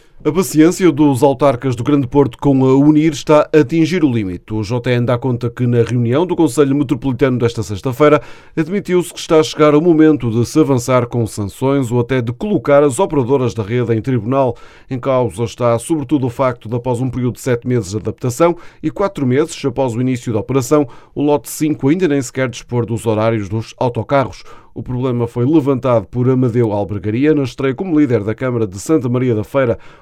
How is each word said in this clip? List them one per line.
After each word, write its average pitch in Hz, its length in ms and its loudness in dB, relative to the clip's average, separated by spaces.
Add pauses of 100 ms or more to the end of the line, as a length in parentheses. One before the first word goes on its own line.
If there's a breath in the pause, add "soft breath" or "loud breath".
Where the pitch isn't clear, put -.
(240 soft breath)
A 147 80 0
paciência 165 580 2
dos 139 320 2
autarcas 135 540 2
do - 80 -8
Grande 143 220 0
Porto 135 320 2
com 135 260 2
a 131 100 4
unir 151 380 4
está 151 400 2
a 160 60 6
atingir 160 440 2
o 147 80 2
limite. 101 440 -4
O 110 80 -4
J 123 300 -4
N 120 120 0
dá 120 140 0
conta 123 320 -4
que 123 160 -2
na 120 160 2
reunião 120 420 0
do 175 100 -4
Conselho 147 400 2
Metropolitano 131 640 0
desta 117 240 -2
sexta-feira 135 600 0 (340 loud breath)
admitiu-se 175 560 -2
que - 60 -16
está 160 200 2
a 156 40 6
chegar 151 320 2
o 151 80 4
momento 156 480 4
de 117 160 0
se 151 120 -2
avançar 127 500 2
com 120 180 -2
sanções 123 680 -4
ou 123 80 2
até 127 220 -2
de 117 100 -4
colocar 143 500 2
as 143 160 0
operadoras 135 540 0
da 113 100 -4
rede 117 300 -2
em 113 80 0
tribunal. 127 560 -2 (320 loud breath)
Em 131 100 -6
causa 127 460 -2
está 117 340 0
sobretudo 143 480 -2
o 123 40 -4
facto 127 400 -4
de, 117 40 -4
após 123 280 -4
um 131 80 -4
período 123 240 -4
de - 80 -16
sete 123 260 -2
meses 117 220 -2
de 107 80 -6
adaptação 127 580 0 (260 loud breath)
e 156 80 -4
quatro 196 360 -4
meses 139 360 0
após 131 320 -2
o 113 60 -4
início 127 320 -4
da 107 60 -2
operação, 135 500 0 (260 loud breath)
o - 60 -6
lote 147 300 0
cinco 151 380 -2
ainda 180 200 2
nem 143 140 0
sequer 127 260 -6
dispor 120 380 -6
dos 113 180 -6
horários 110 420 0
dos 107 300 -8
autocarros. - 640 -2 (340 loud breath)
O - 60 -10
problema 123 460 -4
foi 120 180 -2
levantado 131 640 2
por 123 200 -2
Amadeu 123 440 2
Albergaria 104 600 -2
na 147 120 0
estreia 131 320 -4
como 190 200 -2
líder 123 280 2
da 107 100 -4
Câmara 123 320 -2
de 95 140 -14
Santa 143 280 0
Maria 123 240 0
da 107 120 -2
Feira. 127 340 0 (240 loud breath)